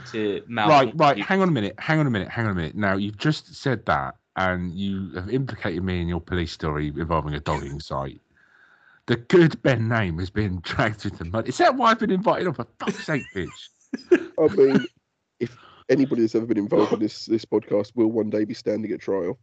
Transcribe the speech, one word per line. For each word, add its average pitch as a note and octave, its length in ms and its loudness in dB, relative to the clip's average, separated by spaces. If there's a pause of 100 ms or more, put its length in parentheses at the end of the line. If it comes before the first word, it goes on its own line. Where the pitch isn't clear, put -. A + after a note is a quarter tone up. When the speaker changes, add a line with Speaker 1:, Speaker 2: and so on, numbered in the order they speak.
(120)
Speaker 1:
to G#2 360 -4
mouth A#2 220 0
Speaker 2:
Right, C3+ 200 6
Speaker 1:
him D3+ 80 -10
Speaker 2:
right. C#3+ 200 4
Speaker 1:
to G2+ 60 -4
Speaker 2:
Hang F#3+ 180 2
on F#3 60 4
a F3 40 2
minute. A2 260 0
Hang D#3 220 0
on D3 80 2
a - 20 0
minute. G#2 200 -2
Hang A2+ 160 -4
on G#2 60 0
a F#2 40 -2
minute. E2 200 -4
Now, G2 220 0
you've G#2 200 -4
just - 380 -2
said - 300 -4
that, C#2 300 0 (200)
and F2+ 380 0
you G2 400 -6
have F#2 160 -8
implicated A2+ 540 -4
me F2+ 180 -2
in E2+ 60 -2
your E2+ 140 -4
police F2 300 -4
story D2+ 360 -4
involving D#2 480 -4
a D2 40 -6
dogging D2 400 -6
site. C2+ 400 -8 (840)
The B2 120 0
good D#3+ 440 4
Ben A2+ 260 2
name G2+ 320 0
has F#2 100 -4
been G2 340 -2
dragged A2 380 -2
through G2 100 -4
the - 140 -10
mud. A2 220 -4
Is - 100 -6
that E4 180 4
why A#3 160 4
I've A3+ 80 2
been G#3+ 120 0
invited F#3+ 360 2
on? D#3 60 -2
For B2 140 -8 (120)
fuck's - 260 -6
sake, D3+ 180 -2 (120)
bitch. - 340 -8 (680)
Speaker 3:
I D#3 160 6
mean, C3+ 300 6 (540)
if A#2+ 160 -6 (340)
anybody C3 320 2
that's A2 140 2
ever A2+ 100 0
been A#2 120 -2
involved G#2 360 2
in G#2 60 2
this, - 260 -4
this A2+ 200 0
podcast G#2 500 -2
will A2+ 120 4
one A2 220 0
day G#2+ 160 0
be G#2+ 80 -4
standing G#2+ 380 -4
at F2 100 -6
trial. G2 420 -4